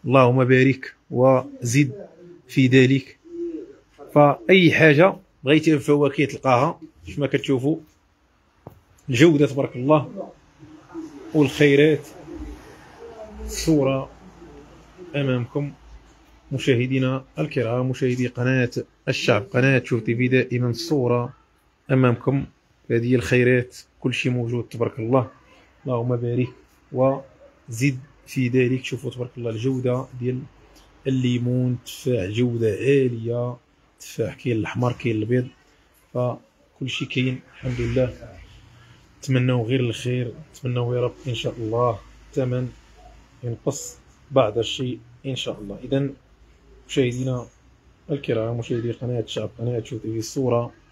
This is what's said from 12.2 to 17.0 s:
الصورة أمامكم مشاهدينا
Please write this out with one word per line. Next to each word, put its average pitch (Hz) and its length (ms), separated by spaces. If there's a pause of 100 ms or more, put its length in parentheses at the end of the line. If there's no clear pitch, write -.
الصورة 139 640 (1040)
أمامكم 135 560 (800)
مشاهدينا 131 720 (160)